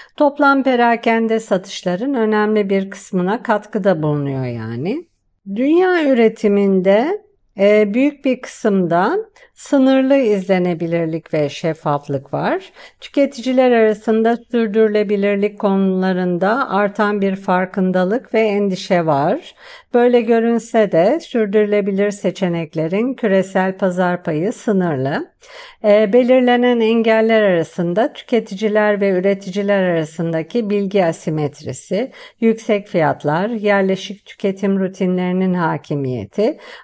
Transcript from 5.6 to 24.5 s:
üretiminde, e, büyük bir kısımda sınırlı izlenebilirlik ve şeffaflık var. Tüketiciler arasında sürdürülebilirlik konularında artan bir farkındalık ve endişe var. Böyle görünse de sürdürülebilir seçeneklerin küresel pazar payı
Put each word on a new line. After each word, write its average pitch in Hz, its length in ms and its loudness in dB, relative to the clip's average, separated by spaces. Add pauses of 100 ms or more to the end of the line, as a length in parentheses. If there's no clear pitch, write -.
üretiminde, 220 1160 2 (380)
e, 208 340 4
büyük 285 320 0
bir 254 160 -2
kısımda 190 760 0 (360)
sınırlı 262 600 2
izlenebilirlik 180 1160 0
ve 151 160 0
şeffaflık 143 840 -4
var. 220 380 -4 (280)
Tüketiciler 254 720 0
arasında 220 640 2 (140)
sürdürülebilirlik 208 1080 0
konularında 190 1120 0
artan 208 520 -2
bir 196 140 -2
farkındalık 185 960 -2
ve 226 80 2
endişe 202 640 0
var. 156 500 0 (380)
Böyle 240 280 4
görünse 226 680 0
de 208 280 2
sürdürülebilir 208 920 0
seçeneklerin 175 1000 -4
küresel 190 640 0
pazar 180 460 -2
payı 170 300 -2